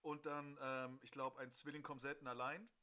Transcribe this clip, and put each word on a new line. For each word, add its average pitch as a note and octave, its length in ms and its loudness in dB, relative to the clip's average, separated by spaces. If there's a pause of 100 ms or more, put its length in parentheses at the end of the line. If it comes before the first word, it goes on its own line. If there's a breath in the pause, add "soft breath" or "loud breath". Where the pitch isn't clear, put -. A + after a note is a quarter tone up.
Und D3 240 0
dann, C#3+ 360 0
ähm, C3 420 2
ich A#2+ 80 -12
glaub, C3 260 2
ein B2+ 160 -2
Zwilling D3 300 -4
kommt C#3 180 -2
selten C#3+ 260 0
allein, C3 400 2 (160)